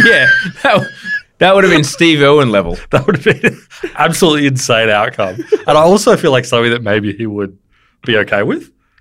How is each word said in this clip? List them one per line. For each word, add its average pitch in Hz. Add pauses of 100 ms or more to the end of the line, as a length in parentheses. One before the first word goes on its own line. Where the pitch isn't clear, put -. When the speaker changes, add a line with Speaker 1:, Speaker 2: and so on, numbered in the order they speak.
Speaker 1:
yeah, 202 (360)
that, 220 (520)
that 185
would 196
have 180
been 151
Steve 156
Irwin 139
level. 90
Speaker 2:
<laughs> -
That -
would 196
have - (180)
been 214
an - (360)
absolutely 151
insane 123
outcome. 104 (300)
And 147
I 156
also 196
feel 160
like 123
something 117
that 117
maybe 104
he 113
would 101 (480)
be 113
okay 104
with. 285
For -
him - (280)